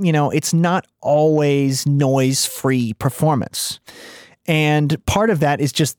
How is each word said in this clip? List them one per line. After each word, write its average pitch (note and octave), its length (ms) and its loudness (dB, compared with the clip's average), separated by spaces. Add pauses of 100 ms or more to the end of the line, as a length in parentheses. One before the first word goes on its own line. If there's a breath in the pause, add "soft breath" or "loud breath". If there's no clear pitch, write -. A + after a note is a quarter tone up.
you F3+ 100 0
know, D3 200 2
it's - 220 -2
not E3+ 320 0 (160)
always C#3+ 840 2
noise-free C3+ 1080 0
performance. - 840 -4 (680 loud breath)
And D3+ 580 0
part G#3+ 240 0
of E3 120 0
that C#3+ 200 0
is C#3+ 120 -2
just - 260 -2